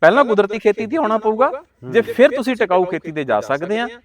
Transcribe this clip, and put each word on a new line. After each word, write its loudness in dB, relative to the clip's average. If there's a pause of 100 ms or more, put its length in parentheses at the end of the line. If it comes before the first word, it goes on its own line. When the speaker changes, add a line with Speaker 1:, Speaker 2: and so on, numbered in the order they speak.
Speaker 1:
ਪਹਿਲਾਂ 6
ਕੁਦਰਤੀ 0
ਖੇਤੀ -2
ਤੇ -4
ਆਉਣਾ 0
ਪਊਗਾ, -2 (200)
Speaker 2:
ਹੂੰ। -12
Speaker 1:
ਜੇ 4
ਫਿਰ 4
ਤੁਸੀਂ -4
ਟਿਕਾਊ 2
ਖੇਤੀ -8
ਤੇ -6
ਜਾ 0
ਸਕਦੇ -4
ਆ। -4 (180)